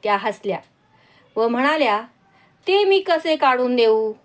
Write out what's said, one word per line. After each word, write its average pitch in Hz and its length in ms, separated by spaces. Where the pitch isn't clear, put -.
त्या 202 140
हसल्या 202 420
व 226 120
म्हणाल्या, 247 540
"ते 392 180
मी 392 140
कसे 330 360
काढून 254 400
देऊ?" 220 380